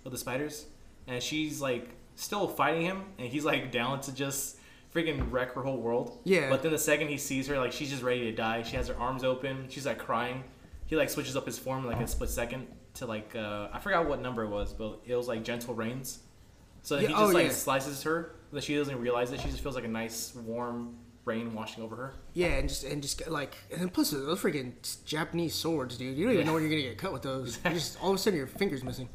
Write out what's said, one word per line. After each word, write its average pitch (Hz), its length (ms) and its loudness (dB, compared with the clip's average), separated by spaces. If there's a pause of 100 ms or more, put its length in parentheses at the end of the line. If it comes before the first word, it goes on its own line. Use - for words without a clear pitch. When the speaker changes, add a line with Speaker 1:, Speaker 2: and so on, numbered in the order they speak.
Speaker 1:
of 131 60 -10
the 127 80 -6
spiders, 143 480 -4 (400)
and 123 160 -4
she's, 151 380 -2
like, 127 300 0 (260)
still 196 320 0
fighting 156 340 4
him, 190 220 0 (140)
and 123 100 -4
he's, 143 160 0
like, 139 260 2
down 123 300 0
to 139 120 -6
just - 440 -2 (360)
freaking 147 380 2
wreck 123 240 2
her 135 80 -2
whole 135 160 0
world. 117 460 0
Speaker 2:
Yeah. 165 260 6
Speaker 1:
But 131 140 4
then 160 80 2
the 151 60 4
second 151 300 4
he 143 100 -2
sees 135 280 0
her, 143 100 0
like, 127 140 4
she's 135 200 -4
just 135 120 -4
ready 123 200 2
to 113 100 0
die. 113 320 0
She 123 100 -6
has 123 140 0
her 117 100 -2
arms 127 240 -2
open. 131 460 0
She's, 135 180 -6
like, 117 140 0
crying. 123 420 0 (440)
He, 156 100 0
like, 143 120 4
switches 131 280 -2
up 131 100 0
his 120 100 -4
form, 131 300 -4
like, 117 140 0
a 113 80 0
split - 220 0
second 123 360 -4 (280)
to, 131 120 -8
like, 107 300 -6
uh, 104 360 -4
I - 60 -6
forgot 175 300 4
what 131 120 2
number 123 220 -2
it 110 60 0
was, 101 240 0
but 107 340 -6
it 123 80 0
was, 123 140 2
like, 113 160 -2
Gentle 120 300 -2
Rains. 120 440 -4 (640)
So - 140 -2
Speaker 2:
Yeah, 139 60 2
Speaker 1:
he - 60 8
just, 156 140 2
Speaker 2:
oh, 208 60 10
Speaker 1:
like, 175 180 8
Speaker 2:
yeah. 135 60 4
Speaker 1:
slices 135 520 0
her, 165 320 0 (160)
but 143 100 -4
she 151 140 0
doesn't 139 240 0
realize 123 320 2
it. 135 80 -4
She 127 80 -2
just 135 120 -2
feels, 139 140 -2
like, 123 100 -4
a 113 40 -4
nice 113 480 -4
warm 120 600 -4 (280)
rain 113 280 -2
washing 110 300 -6
over 107 140 -8
her. 135 180 -8 (180)
Speaker 2:
Yeah, 175 140 2 (120)
and 139 100 2
just, 139 160 -2
and 147 180 -4
just, 139 260 -4
like, 143 280 -4 (160)
and - 80 -4
then 180 80 0
plus 285 240 2
those 147 280 0
freaking 139 340 0 (300)
Japanese 165 520 0
swords, 135 420 0
dude. 131 180 -4
You 170 100 2
don't 254 80 6
even 170 80 8
Speaker 1:
Yeah. 143 40 2
Speaker 2:
know 160 60 4
where 160 100 4
you're 156 80 2
gonna 151 120 2
get 120 140 -4
cut 185 160 -4
with 135 100 -6
those. 131 340 -2
Speaker 1:
Exactly. 170 160 0
Speaker 2:
You 175 80 2
just, - 200 -6
all 180 100 4
of 196 40 6
a 190 40 4
sudden, 190 200 4
your 135 80 0
finger's 143 380 0
missing. 123 300 -6